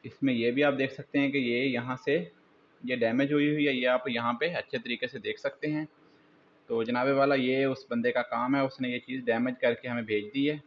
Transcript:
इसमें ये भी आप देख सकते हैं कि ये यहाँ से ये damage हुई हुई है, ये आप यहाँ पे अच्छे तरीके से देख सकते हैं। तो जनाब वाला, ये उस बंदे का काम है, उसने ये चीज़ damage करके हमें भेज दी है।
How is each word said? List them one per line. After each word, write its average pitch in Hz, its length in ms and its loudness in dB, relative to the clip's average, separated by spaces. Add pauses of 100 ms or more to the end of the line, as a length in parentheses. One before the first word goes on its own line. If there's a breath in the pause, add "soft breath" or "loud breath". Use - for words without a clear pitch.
इसमें 131 280 0
ये 117 180 2
भी 135 100 0
आप 143 120 4
देख 131 180 -2
सकते - 280 -4
हैं 139 120 2
कि 143 60 0
ये 123 280 0
यहाँ 123 400 -2
से 165 260 0 (540)
ये 127 100 -2
damage 123 380 2
हुई 147 200 4
हुई 147 120 2
है, 135 100 2
ये 123 100 0
आप 127 220 4
यहाँ 120 260 0
पे 151 160 -2
अच्छे 131 280 -6
तरीके 120 300 -4
से 127 120 -10
देख 131 200 -6
सकते - 280 -6
हैं। 151 200 -2 (800 soft breath)
तो 117 140 0
जनाब 123 240 0
वाला, 139 280 4
ये 131 300 2
उस 131 240 -4
बंदे 120 220 0
का 120 100 0
काम 120 340 -2
है, 139 80 2
उसने 131 260 -4
ये 123 100 -4
चीज़ 127 260 -10
damage 120 360 0
करके 120 260 0
हमें 120 180 -4
भेज 107 280 0
दी 139 120 0
है। 147 220 -2